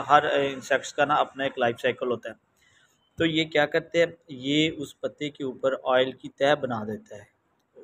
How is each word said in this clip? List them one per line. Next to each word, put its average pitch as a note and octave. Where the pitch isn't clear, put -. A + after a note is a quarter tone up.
हर, D3
अ, C#3+
insects C3+
का C#3+
ना D3
अपना C3+
एक C3+
life A#2+
cycle B2+
होता A2+
है। -
तो E3
ये D#3+
क्या D3+
करते E3
हैं, E3
ये C#3+
उस C#3+
पत्ते C#3+
के D3
ऊपर C3
ऑयल C3
की C3+
तह C#3
बना C3+
देता G#2+
है, G2+